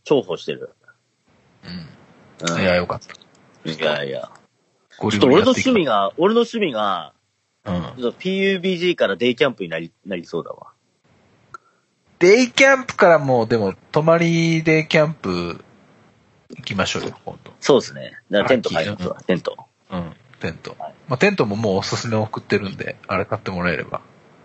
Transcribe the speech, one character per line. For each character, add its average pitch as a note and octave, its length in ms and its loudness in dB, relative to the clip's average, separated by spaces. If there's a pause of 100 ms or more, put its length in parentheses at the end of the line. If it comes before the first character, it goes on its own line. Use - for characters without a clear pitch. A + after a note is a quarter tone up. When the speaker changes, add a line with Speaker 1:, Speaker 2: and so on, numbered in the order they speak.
Speaker 1:
重 C#3 160 2
宝 F2+ 160 -8
し - 80 -18
て D2+ 80 -6
る。 C2+ 200 -12 (920)
Speaker 2:
う - 880 -14
ん。 E2+ 40 -2
Speaker 1:
う - 20 -2
ん。 - 40 -2
Speaker 2:
い G2 40 0
や、 F2+ 120 4
よ F2+ 100 -2
か - 80 -6
っ - 40 -10
た。 - 720 -16
Speaker 1:
い D#2 80 -10
や D2+ 240 -2
い C#2 60 -6
や。 B1+ 220 -10 (680)
Speaker 2:
ゴ G#2 140 -2
リ G#2 80 0
ゴ B2+ 100 6
リ C3+ 60 8
や G3+ 60 8
っ - 20 -2
て B3+ 80 4
い - 20 2
く。 G3 80 0
Speaker 1:
ち C4 80 0
ょ B3+ 40 4
っ - 0 -
と - 20 4
俺 G3 60 4
の - 0 -
趣 - 0 -
味 D#3 40 0
が、 G2+ 320 0
俺 G3+ 160 2
の A#3 60 4
趣 A#3 200 -2
味 F3+ 120 -2
が、 G2 420 -4 (520)
Speaker 2:
う G#2 60 -8
ん。 - 20 -2 (280)
Speaker 1:
ち A#2+ 40 -4
ょ A#2 40 0
っ - 20 -2
と - 20 -
ピ - 160 -8
ー F#3+ 80 -2
ユ G3 200 0
ー - 20 -8
ビ F#3 180 -2
ー - 20 -10
ジ F3 120 -4
ー D#3+ 40 -4
か A#2 120 2
ら G2 100 -2
デ B2 120 2
イ A#2+ 60 0
キ D3 100 2
ャ C3+ 40 2
ン A#2+ 40 -4
プ - 100 -10
に E2+ 60 -8
な E2 80 -6
り、 E2 140 -10 (140)
な F#2+ 100 -8
り E2+ 100 -10
そ E2+ 140 -6
う D2 40 -6
だ - 80 -14
わ。 - 200 -20 (1500)
Speaker 2:
デ G#3 240 8
イ A#3+ 80 0
キ C#4 140 4
ャ C#4 120 6
ン B3 80 -10
プ - 100 -12
か G3 140 6
ら D#3+ 100 8
も B2+ 240 2
う、 A2+ 40 -2
で A#2 100 2
も、 G2 180 -2 (160)
泊 D3+ 100 2
ま E3 160 4
り E3 460 2
デ D#3+ 160 4
イ D#3 80 -2
キ - 100 0
ャ D3+ 80 6
ン D#3+ 80 -4
プ F2 500 -6 (840)
行 - 140 -18
き - 100 -10
ま F#2+ 140 -2
し - 80 -4
ょ E2+ 40 -4
う - 40 -6
よ、 - 200 -10
今 - 200 -14
度。 - 160 -20
Speaker 1:
そ C#3 180 4
う G2+ 40 4
で - 40 -12
す - 80 -16
ね。 C2 240 -16 (140)
だ G2+ 80 2
か F#2+ 40 2
ら - 60 0
テ C3 60 6
ン A2+ 80 0
ト - 80 -4
買 E2 160 -2
い - 20 -6
ま - 80 -8
す F2+ 100 -6
わ、 - 120 -8
Speaker 2:
秋。 - 80 -20
Speaker 1:
テ F#2 80 2
ン E2 60 -4
ト。 - 260 -10 (240)
Speaker 2:
う F#2 60 -8
ん、 E2 160 -8 (260)
テ F2 100 -8
ン D#2+ 60 -10
ト。 - 240 -16
Speaker 1:
は - 80 -12
い。 - 60 -16 (140)
Speaker 2:
ま B2+ 80 -2
あ、 - 40 -4
テ G3 100 4
ン G3+ 60 0
ト D3+ 100 2
も G#2 100 -2
も A2 180 0
う F#2+ 40 2
お G2 60 0
す - 120 -4
す A#2 120 -8
め A2+ 80 -2
送 G#2+ 240 -4
っ - 40 -12
て G#2 140 0
る G2 120 -4
ん F#2+ 60 -10
で、 - 200 -10 (120)
あ F#2+ 100 -4
れ F2 80 -2
買 G#2+ 120 -6
っ - 40 -16
て F#2+ 100 -8
も F2+ 100 -6
ら F2 100 0
え D2+ 60 -2
れ - 60 -6
ば。 - 180 -10 (440)